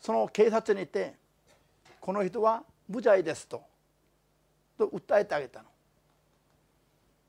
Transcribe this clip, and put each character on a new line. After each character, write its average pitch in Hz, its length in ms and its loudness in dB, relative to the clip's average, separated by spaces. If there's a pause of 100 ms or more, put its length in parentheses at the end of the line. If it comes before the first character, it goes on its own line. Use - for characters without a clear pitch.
そ - 120 -6
の 220 140 0
警 214 240 4
察 220 240 0
に 196 60 -6
行 180 80 -10
っ - 20 -20
て、 185 240 -6 (880)
「こ 190 100 -8
の 202 140 -2
人 196 160 -4
は 226 220 0 (240)
無 214 120 -8
罪 202 220 6
で 156 100 -4
す」 - 140 -12
と、 113 160 -12 (1120)
と 214 120 -2
訴 - 320 0
え 202 40 0
て - 120 -6
あ 147 40 -2
げ 135 60 -10
た 113 160 -20
の。 - 60 -20 (1600)